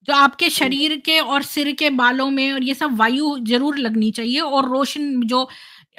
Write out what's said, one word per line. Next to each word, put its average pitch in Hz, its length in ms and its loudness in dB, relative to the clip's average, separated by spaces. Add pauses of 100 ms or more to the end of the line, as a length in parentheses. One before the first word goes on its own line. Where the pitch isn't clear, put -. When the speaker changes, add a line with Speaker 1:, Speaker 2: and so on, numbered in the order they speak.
Speaker 1:
जो 294 100 0
आपके 277 320 4
Speaker 2:
हम्म। 311 80 0
Speaker 1:
शरीर 285 440 0
के 320 220 2
और 277 240 0
सिर 294 280 -4
के 294 180 0
बालों 262 400 2
में 269 240 0
और 269 100 -4
ये 269 100 -2
सब 277 240 -2
वायु 269 420 0
जरूर 247 380 0
लगनी 220 340 0
चाहिए 240 280 -4
और 269 300 0
रोशन 269 520 -2
जो, 247 220 0 (560)